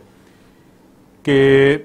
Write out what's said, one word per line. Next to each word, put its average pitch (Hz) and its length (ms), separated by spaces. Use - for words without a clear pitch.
कि 139 560